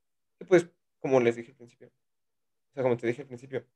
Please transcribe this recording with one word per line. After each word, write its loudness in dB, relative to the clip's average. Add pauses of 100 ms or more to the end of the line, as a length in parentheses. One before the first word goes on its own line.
(400)
que, -20
pues, 4 (300)
como 2
les 2
dije -16
al -20
principio, -20
o -20
sea, -4
como 0
te -6
dije -4
al -20
principio, -14 (100)